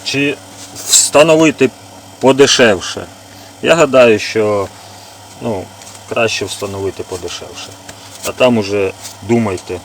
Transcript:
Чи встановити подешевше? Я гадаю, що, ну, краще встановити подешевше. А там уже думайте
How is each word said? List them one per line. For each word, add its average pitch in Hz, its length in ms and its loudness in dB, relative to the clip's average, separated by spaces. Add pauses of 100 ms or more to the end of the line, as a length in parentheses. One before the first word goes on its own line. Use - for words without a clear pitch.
Чи 139 340 -2 (380)
встановити 156 920 2 (500)
подешевше? 123 840 2 (600)
Я 156 100 4
гадаю, 127 440 4
що, 104 480 -2 (760)
ну, 110 220 -6 (460)
краще - 360 -2
встановити 98 580 -8
подешевше. 85 680 -12 (560)
А - 60 -8
там 127 260 2
уже 98 340 -2 (360)
думайте 101 580 -2